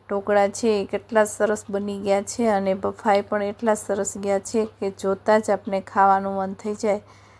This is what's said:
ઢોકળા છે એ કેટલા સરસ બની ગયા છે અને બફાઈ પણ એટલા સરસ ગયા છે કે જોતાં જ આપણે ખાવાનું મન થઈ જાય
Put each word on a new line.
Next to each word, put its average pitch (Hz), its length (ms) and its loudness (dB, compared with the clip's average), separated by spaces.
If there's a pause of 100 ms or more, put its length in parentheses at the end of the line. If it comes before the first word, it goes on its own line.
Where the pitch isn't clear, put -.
ઢોકળા 202 460 2
છે 202 240 -2
એ 202 140 0
કેટલા 214 400 0
સરસ 214 440 -2
બની 202 300 -4
ગયા 196 220 0
છે 226 280 -2
અને 196 240 2
બફાઈ 202 480 0
પણ 208 220 -4
એટલા 214 320 0
સરસ 196 420 -4
ગયા 196 220 -2
છે 214 260 -2
કે 214 260 -8
જોતાં 196 500 2
જ 214 100 -2
આપણે 196 300 -2
ખાવાનું 196 540 2
મન 190 180 -4
થઈ 208 220 -8
જાય 208 260 -2 (380)